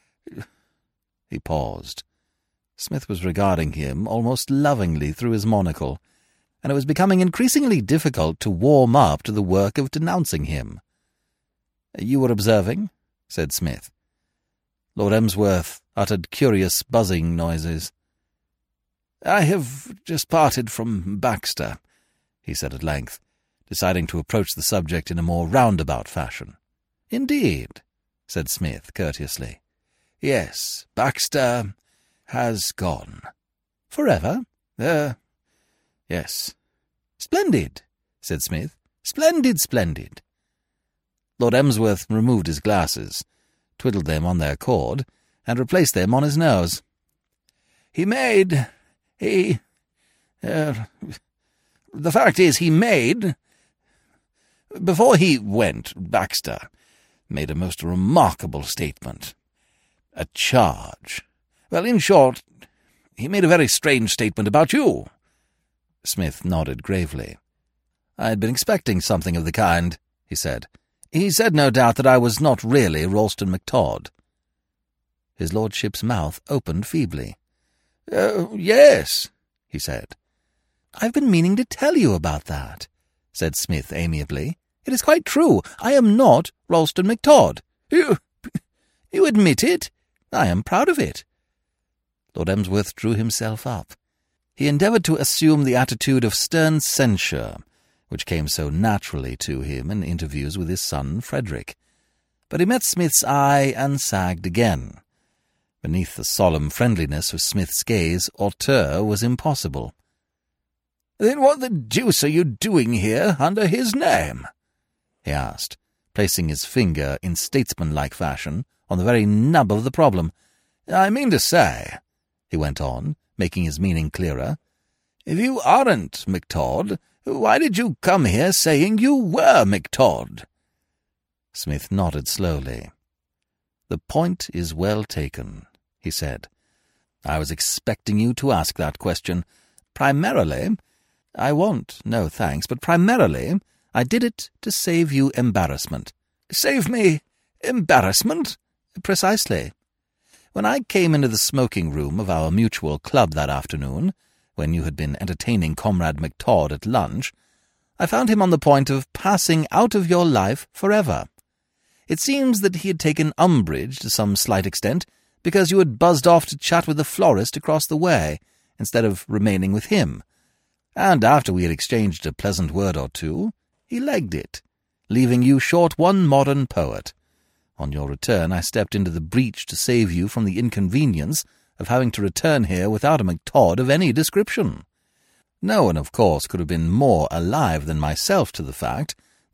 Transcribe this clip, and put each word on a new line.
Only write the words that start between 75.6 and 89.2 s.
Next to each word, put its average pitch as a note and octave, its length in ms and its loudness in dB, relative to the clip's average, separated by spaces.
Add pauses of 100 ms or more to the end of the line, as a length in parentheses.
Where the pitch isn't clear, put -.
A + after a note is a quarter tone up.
mouth F#2+ 460 -2
opened C#3+ 380 -4
feebly. D#2 500 -6 (760)
"Uh, G#3+ 420 0
yes," G#3+ 800 6 (380)
he - 100 -8
said. B1 380 -10 (800)
"I've A#3 180 -2
been C#4 180 2
meaning F3+ 260 4
to B3+ 80 0
tell D4+ 320 0
you D#3+ 180 4
about D2+ 320 -4
that," C2+ 420 -10 (440)
said D#2+ 240 -4
Smith D2+ 360 -6
amiably. D#2 640 -4 (260)
"It C4 80 -6
is B3+ 100 -2
quite D#4 220 2
true. C4 380 2 (160)
I A#3+ 140 0
am A3+ 240 6
not E3+ 340 6 (180)
Ralston E3+ 380 2
McTodd." A3+ 540 6 (300)
"You, D4+ 280 4 (920)
you F#4+ 140 4